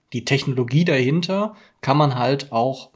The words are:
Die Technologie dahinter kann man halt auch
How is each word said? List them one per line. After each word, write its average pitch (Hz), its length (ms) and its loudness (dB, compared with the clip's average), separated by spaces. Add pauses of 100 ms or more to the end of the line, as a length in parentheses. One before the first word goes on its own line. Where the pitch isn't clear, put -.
(140)
Die 120 120 -6
Technologie 135 600 0
dahinter 170 680 0 (260)
kann 135 160 2
man 147 160 4
halt 123 380 -2
auch 123 440 -2